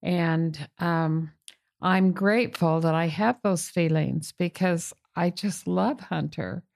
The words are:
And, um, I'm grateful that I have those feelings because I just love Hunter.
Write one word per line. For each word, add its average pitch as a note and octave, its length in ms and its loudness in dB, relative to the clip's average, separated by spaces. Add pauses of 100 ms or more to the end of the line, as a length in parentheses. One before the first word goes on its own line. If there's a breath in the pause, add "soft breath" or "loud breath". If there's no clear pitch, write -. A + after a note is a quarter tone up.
And, E3 640 0 (120)
um, D#3+ 520 0 (500 loud breath)
I'm F#3 300 4
grateful G3 680 2
that D#3+ 140 2
I E3 120 2
have G3+ 360 0
those F#3 260 0
feelings D#3+ 680 0
because F3 560 -2 (220)
I F3 140 0
just F#3 380 -4
love F#3 320 0
Hunter. D#3 640 -6 (120)